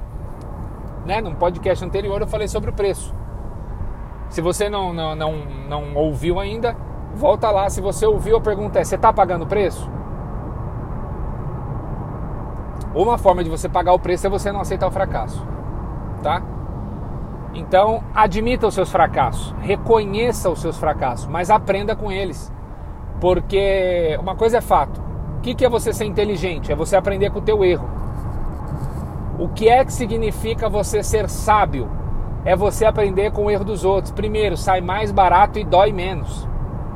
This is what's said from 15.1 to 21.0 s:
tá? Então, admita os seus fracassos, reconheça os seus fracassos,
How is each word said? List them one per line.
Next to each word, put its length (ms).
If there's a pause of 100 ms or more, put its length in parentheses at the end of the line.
tá? 200 (1080)
Então, 500 (120)
admita 520
os 80
seus 160
fracassos, 680
reconheça 920
os 100
seus 160
fracassos, 520